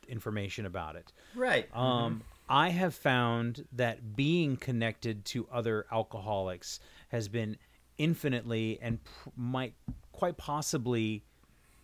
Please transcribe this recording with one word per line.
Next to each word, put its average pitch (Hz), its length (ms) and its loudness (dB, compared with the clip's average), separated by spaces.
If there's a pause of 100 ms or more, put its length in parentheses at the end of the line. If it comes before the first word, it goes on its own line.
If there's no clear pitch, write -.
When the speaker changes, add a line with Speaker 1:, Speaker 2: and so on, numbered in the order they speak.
Speaker 1:
information 107 580 -4
about 85 300 -6
it. - 160 -18 (220)
Speaker 2:
Right. 233 400 2
Speaker 1:
Um, 120 400 2
Speaker 2:
Mm-hmm. 113 80 -8 (280)
Speaker 1:
I 147 200 6
have 175 240 2
found 120 800 2
that 117 440 -2
being 147 400 4
connected 113 680 -2
to 117 240 -4
other 113 420 0
alcoholics 98 880 -2 (280)
has 113 200 -2
been 110 280 -2 (420)
infinitely 120 840 0
and 117 220 -2
pr-, - 320 -18
might 127 380 -4 (380)
quite 175 260 -2
possibly 120 840 -2 (600)